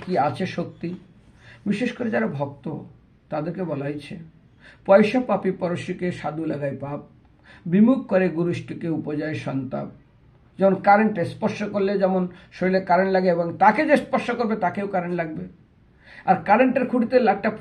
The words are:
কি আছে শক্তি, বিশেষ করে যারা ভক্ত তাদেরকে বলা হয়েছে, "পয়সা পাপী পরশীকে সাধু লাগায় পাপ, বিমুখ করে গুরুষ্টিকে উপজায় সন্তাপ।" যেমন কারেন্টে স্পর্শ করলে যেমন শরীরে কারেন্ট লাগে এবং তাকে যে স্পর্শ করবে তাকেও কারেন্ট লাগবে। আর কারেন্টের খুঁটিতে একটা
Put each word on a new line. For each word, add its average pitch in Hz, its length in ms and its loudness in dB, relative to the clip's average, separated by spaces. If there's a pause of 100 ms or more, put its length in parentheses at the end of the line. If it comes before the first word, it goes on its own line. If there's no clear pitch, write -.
কি 180 120 -2
আছে 147 280 -2
শক্তি, 175 500 -8 (720)
বিশেষ 214 260 -2
করে 226 200 -6
যারা 226 160 0
ভক্ত 143 500 -8 (520)
তাদেরকে 160 340 -6
বলা 143 220 -6
হয়েছে, 147 320 -10 (680)
"পয়সা 208 360 6
পাপী 190 300 -2
পরশীকে 180 600 -4
সাধু 156 340 -6
লাগায় 143 340 -4
পাপ, 143 200 -8 (680)
বিমুখ 214 420 4
করে 185 220 2
গুরুষ্টিকে 165 600 -4
উপজায় 151 460 -4
সন্তাপ।" 139 520 -6 (760)
যেমন 190 140 4
কারেন্টে 202 500 4
স্পর্শ - 380 -4
করলে 202 340 -2
যেমন 185 300 2 (240)
শরীরে 190 300 0
কারেন্ট 190 300 2
লাগে 185 180 2
এবং 170 280 0
তাকে 214 280 4
যে 285 120 6
স্পর্শ - 340 -2
করবে 220 240 -2
তাকেও 190 320 -2
কারেন্ট 175 280 -4
লাগবে। 165 300 -6 (800)
আর 185 100 4 (100)
কারেন্টের 247 420 4
খুঁটিতে 240 300 2
একটা 208 440 2